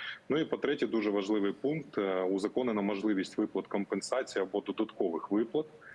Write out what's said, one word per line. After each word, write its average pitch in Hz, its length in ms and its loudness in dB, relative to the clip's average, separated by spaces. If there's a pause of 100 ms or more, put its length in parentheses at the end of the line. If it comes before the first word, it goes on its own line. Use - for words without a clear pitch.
(300)
Ну 143 100 2
і 156 60 2
по-третє, 127 420 0
дуже 104 220 2
важливий 101 420 2
пункт, 147 460 -2
е, 95 260 2
узаконена 104 580 2
можливість 98 560 0
виплат 104 300 0
компенсації 101 760 -2
або 98 180 -2
додаткових 95 680 -2
виплат, 117 340 2 (300)